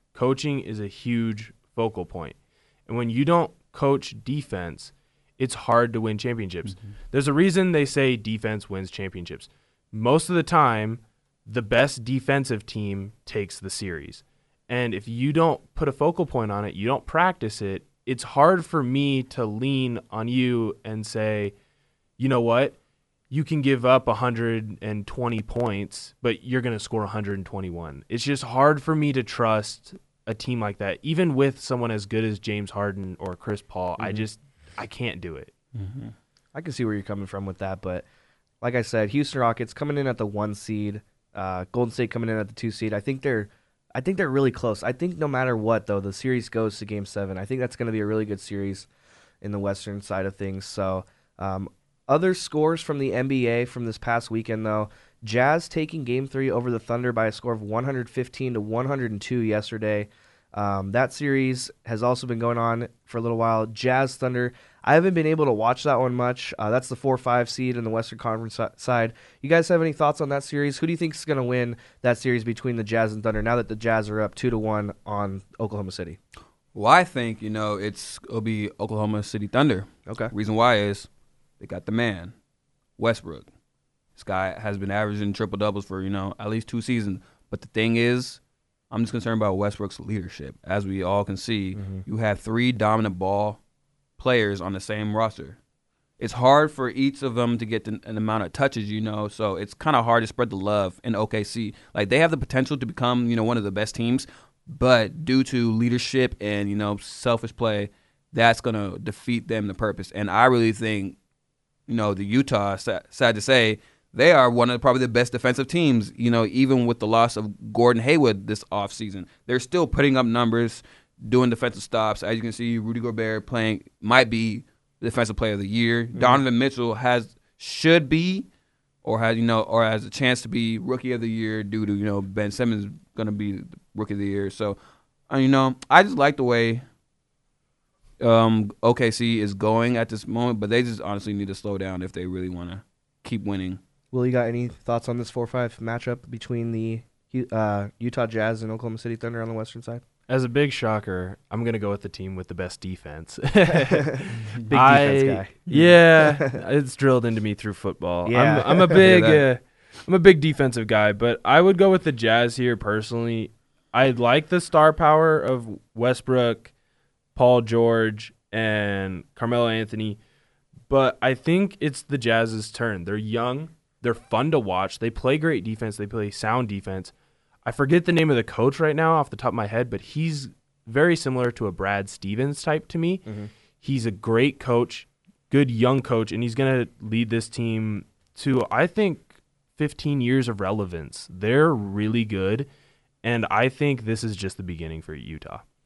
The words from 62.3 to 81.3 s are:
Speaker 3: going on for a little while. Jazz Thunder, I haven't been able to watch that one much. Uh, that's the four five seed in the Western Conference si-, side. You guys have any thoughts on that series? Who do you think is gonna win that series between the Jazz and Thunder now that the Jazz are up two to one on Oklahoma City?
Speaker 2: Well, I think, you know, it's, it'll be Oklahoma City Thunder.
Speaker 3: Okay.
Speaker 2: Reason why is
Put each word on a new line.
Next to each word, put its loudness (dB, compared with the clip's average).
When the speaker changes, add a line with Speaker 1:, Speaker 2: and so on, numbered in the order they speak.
Speaker 3:
going 0
on -2
for -12
a -2
little -2
while. 2
Jazz 0
Thunder, -2
I 4
haven't 4
been 2
able 2
to 4
watch 0
that 2
one 0
much. -4
Uh, -2
that's 0
the -6
four 0
five 0
seed -4
in -4
the -4
Western -4
Conference -6
si-, -2
side. 0
You -8
guys 4
have 4
any 0
thoughts 0
on -2
that -2
series? -4
Who -2
do -2
you -2
think -6
is -14
gonna -2
win -2
that 2
series 0
between -4
the -4
Jazz 0
and -8
Thunder -2
now 2
that -2
the -6
Jazz 0
are -2
up -2
two -2
to 0
one -2
on -6
Oklahoma -6
City? -12
Speaker 2:
Well, 4
I 8
think, -6
you -8
know, -2
it's, -8
it'll -6
be -2
Oklahoma -2
City -6
Thunder. 2
Speaker 3:
Okay. -6
Speaker 2:
Reason -2
why 6
is -2